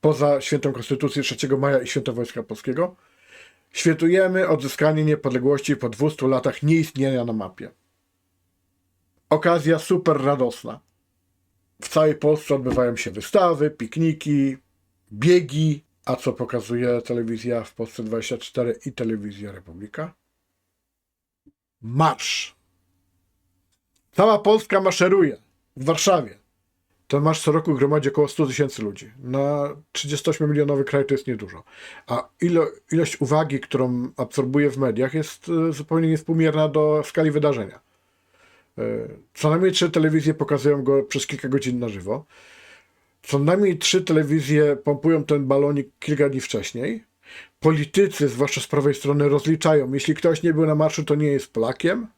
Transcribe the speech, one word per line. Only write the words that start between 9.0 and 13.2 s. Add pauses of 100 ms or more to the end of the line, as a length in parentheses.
Okazja
super
radosna. (1040)
W
całej
Polsce
odbywają
się
wystawy,